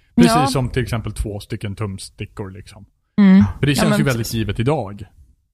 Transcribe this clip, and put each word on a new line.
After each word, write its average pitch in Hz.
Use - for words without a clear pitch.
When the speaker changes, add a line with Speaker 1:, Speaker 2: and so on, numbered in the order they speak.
Speaker 1:
Precis 240
Speaker 2:
Ja. 254
Speaker 1:
som 135
till 131
exempel 110
två 104
stycken 104
tumstickor 101
liksom. -
Speaker 2:
Mm. 196
Speaker 1:
För 135
det 143
Speaker 2:
Ja, 135
Speaker 1:
känns 214
Speaker 2:
men 208
Speaker 1:
ju 147
väldigt 127
Speaker 2:
precis. -
Speaker 1:
givet 107
idag. 110